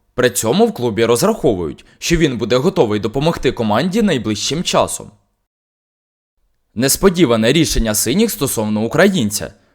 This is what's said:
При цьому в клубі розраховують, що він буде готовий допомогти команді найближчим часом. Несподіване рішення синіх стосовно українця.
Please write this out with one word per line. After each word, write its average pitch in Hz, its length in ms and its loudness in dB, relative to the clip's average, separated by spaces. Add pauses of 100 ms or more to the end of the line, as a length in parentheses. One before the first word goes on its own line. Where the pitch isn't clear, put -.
(160)
При 123 140 2
цьому 151 360 2
в 214 80 -2
клубі 113 320 -2
розраховують, 113 800 0 (120)
що 170 200 -2
він 143 200 0
буде 120 200 0
готовий 131 420 0
допомогти 135 520 -2
команді 131 500 -2
найближчим 139 640 -2
часом. - 480 -2 (1700)
Несподіване 135 760 2
рішення 113 420 0
синіх 196 360 0
стосовно 107 500 -2
українця. 143 720 0 (200)